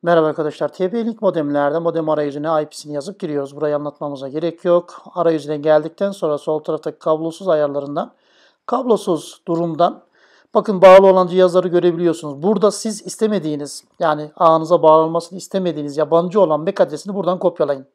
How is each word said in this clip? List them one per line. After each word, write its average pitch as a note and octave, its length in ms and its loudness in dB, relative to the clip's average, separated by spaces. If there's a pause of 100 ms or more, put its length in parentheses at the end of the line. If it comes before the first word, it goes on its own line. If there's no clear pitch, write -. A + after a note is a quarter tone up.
Merhaba E3+ 240 2
arkadaşlar, D3+ 420 -4
T F#3 220 -4
P A3+ 160 -4
Link A3+ 160 -8
modemlerde D3 560 0
modem E3 300 -4
arayüzüne D3+ 540 -2
I D3+ 40 -6
P'sini D3+ 260 -16
yazıp D3 280 -10
giriyoruz. C#3+ 360 -8
Buraya D3 200 -4
anlatmamıza C#3+ 520 -10
gerek D#3+ 360 -8
yok. F3 380 0 (120)
Arayüzüne D#3 420 -2
geldikten D#3 540 0
sonra D#3+ 280 -4
sol D#3 200 -4
taraftaki D3+ 400 -8
kablosuz E3 500 -4
ayarlarından, D3 640 -2 (540)
kablosuz A3+ 840 -2
durumdan, E3+ 540 -2 (520)
bakın G3+ 280 0
bağlı F#3+ 240 12
olan F#3 200 4
cihazları F3+ 420 2
görebiliyorsunuz. E3 760 0
Burada G3 280 2
siz G#3+ 360 -8
istemediğiniz, D#3 800 -6 (140)
yani D3+ 380 -2
ağınıza D#3+ 460 2
bağlanmasını E3 560 2
istemediğiniz D3+ 580 -6
yabancı E3 440 0
olan D#3 200 2
mac F#3+ 220 -2
adresini D#3 320 -4
buradan F3+ 240 -4
kopyalayın. D3 560 -2